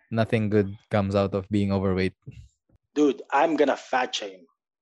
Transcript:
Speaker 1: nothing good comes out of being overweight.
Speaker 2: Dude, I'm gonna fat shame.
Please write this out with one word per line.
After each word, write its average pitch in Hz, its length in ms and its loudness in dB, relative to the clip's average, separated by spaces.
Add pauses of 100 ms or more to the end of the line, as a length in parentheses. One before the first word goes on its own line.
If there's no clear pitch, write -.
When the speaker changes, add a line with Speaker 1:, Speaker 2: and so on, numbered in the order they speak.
Speaker 1:
nothing 110 400 0
good 101 240 2 (160)
comes 98 240 0
out 98 220 2
of 98 140 -4
being 101 220 0
overweight. 95 460 0 (800)
Speaker 2:
Dude, 147 320 2
I'm 165 260 2
gonna 135 220 2
fat - 400 -4
shame. 95 320 -12 (320)